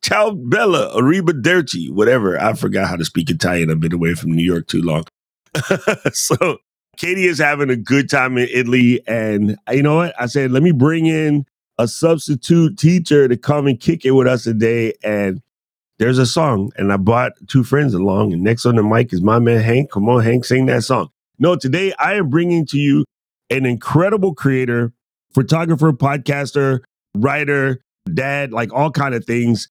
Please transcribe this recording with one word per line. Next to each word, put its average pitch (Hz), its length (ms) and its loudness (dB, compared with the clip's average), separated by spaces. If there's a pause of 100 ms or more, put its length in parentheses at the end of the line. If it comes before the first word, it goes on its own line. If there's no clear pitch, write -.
Ciao, 214 300 0
Bella. 160 640 -2
Arrivederci. 156 960 0
Whatever. 101 500 2
I 107 120 0
forgot 98 360 -2
how 92 60 -4
to 82 100 -4
speak 82 260 -4
Italian. 85 380 0
I've 80 120 0
been 82 120 -2
away 85 220 -2
from 82 160 -6
New 82 140 0
York 85 240 -2
too 82 120 -2
long. 80 260 -2 (460)
<laughs> - 600 -2
So, 151 460 -2 (380)
Katie 185 280 -4
is 170 140 0
having 147 300 0
a 127 80 2
good 123 320 0
time 127 300 0
in 120 140 0
Italy. 123 560 2
And 107 480 0 (160)
you 135 100 2
know 151 140 2
what? 170 240 -2
I 123 60 -4
said, 131 260 -2
"Let 131 100 2
me 175 80 4
bring 160 360 2
in 156 400 0 (320)
a 117 100 0
substitute 160 920 0
teacher 156 480 4
to 123 100 2
come 147 300 -2
and 131 140 0
kick 165 240 -2
it 131 80 2
with 131 160 4
us 127 160 0
today." 113 480 0 (100)
And 101 380 -2 (580)
there's 127 200 2
a 131 80 4
song. 120 500 0
And 98 160 0
I 101 40 2
brought 117 360 0 (160)
two 131 160 4
friends 139 280 0
along. 98 420 0
And 85 100 -4
next 117 220 0
on 120 100 4
the 110 80 4
mic 110 280 2
is 92 80 -2
my 107 200 2
man, 117 220 2
Hank. 120 280 0
Come 101 180 -2
on, 123 140 4
Hank, 120 220 2
sing 131 220 0
that 123 180 0
song. 104 240 -2 (340)
No, 175 140 4
today 170 420 -2
I 175 180 -2
am 185 120 -2
bringing 170 380 0
to 139 100 -6
you 143 300 2 (420)
an 131 160 -2
incredible 175 680 0
creator, 123 580 -2 (400)
photographer, 160 580 2
podcaster, 139 920 -2 (340)
writer, 139 680 -2 (320)
dad, 139 400 -4
like, 113 220 -4
all 123 160 0
kind 139 240 -4
of 117 100 -4
things. 117 460 -2